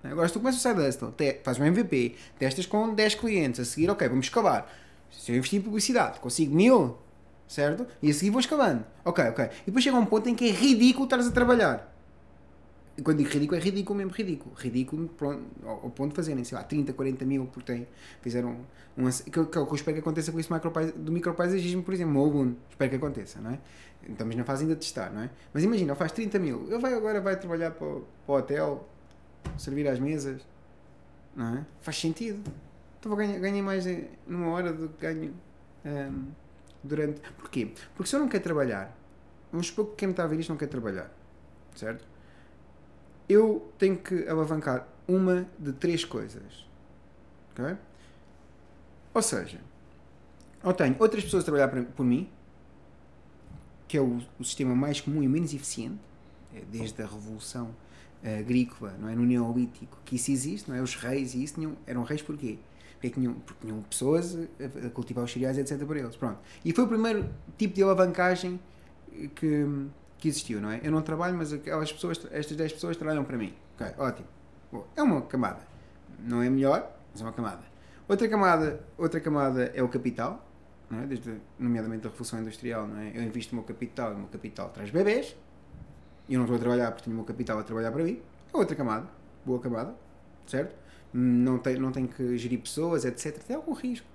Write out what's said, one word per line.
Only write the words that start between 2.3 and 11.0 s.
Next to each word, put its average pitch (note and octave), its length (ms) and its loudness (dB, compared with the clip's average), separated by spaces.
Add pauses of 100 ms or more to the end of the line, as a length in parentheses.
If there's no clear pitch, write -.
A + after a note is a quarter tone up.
testas C3+ 260 0
com A3 300 2
dez G#3+ 180 4
clientes, F3+ 460 2
a A#2+ 60 -2
seguir, D#3+ 260 2
ok, E3+ 180 2
vamos B2+ 160 2
escalar. E3 420 4 (440)
Se - 200 -8
eu A#2+ 60 4
investir C3+ 220 2
em F#3+ 40 -2
publicidade, G#3+ 560 2
consigo C#3 340 2
mil, F#3 440 8 (500)
certo? D3+ 400 0 (140)
E D3 100 6
a - 20 6
seguir F#3 180 2
vou B3 80 4
escalando. A3 440 4 (220)
Ok, F3 180 4
ok. A#2 220 2
E - 220 -8
depois A#3+ 160 4
chega C4+ 120 4
um A#3 100 8
ponto G#3+ 220 4
em A#3+ 80 2
que A#3+ 140 4
é - 20 4
ridículo B3 540 8